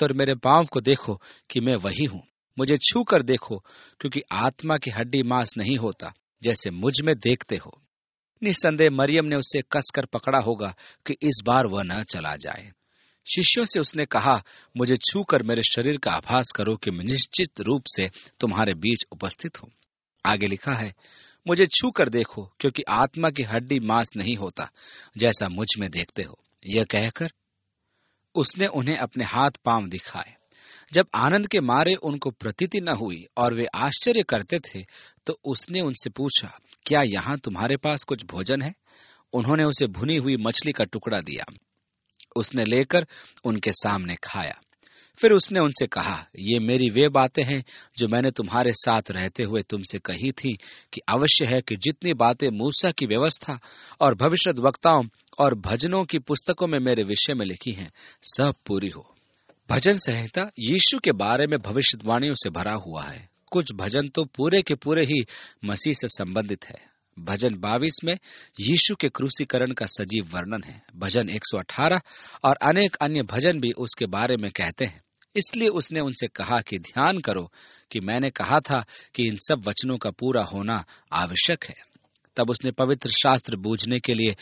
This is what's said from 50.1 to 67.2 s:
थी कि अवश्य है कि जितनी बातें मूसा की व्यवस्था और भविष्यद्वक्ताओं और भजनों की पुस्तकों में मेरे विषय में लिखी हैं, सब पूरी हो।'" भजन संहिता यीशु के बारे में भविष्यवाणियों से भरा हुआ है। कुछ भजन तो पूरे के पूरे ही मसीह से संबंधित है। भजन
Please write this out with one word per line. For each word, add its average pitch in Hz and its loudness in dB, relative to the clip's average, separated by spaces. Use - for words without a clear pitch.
थी 123 -4
कि - -12
अवश्य 139 4
है 123 2
कि - -4
जितनी 156 -2
बातें 120 4
मूसा 135 0
की 139 -4
व्यवस्था 127 0
और 135 6
भविष्यद्वक्ताओं 147 4
और 135 6
भजनों 123 0
की 156 -2
पुस्तकों 165 -2
में 151 2
मेरे 123 4
विषय 104 0
में 113 -2
लिखी 92 -6
हैं, 92 -10
सब 143 2
पूरी 98 -2
हो।'" - -18
भजन 175 4
संहिता 123 -4
यीशु 180 4
के 156 2
बारे 117 2
में 147 0
भविष्यवाणियों 117 0
से - -2
भरा 92 -4
हुआ 90 -8
है। - -16
कुछ 160 0
भजन 104 -2
तो 156 -2
पूरे 165 2
के 147 0
पूरे 151 0
ही 131 0
मसीह 104 -2
से 123 -4
संबंधित 101 -4
है। - -18
भजन 101 -2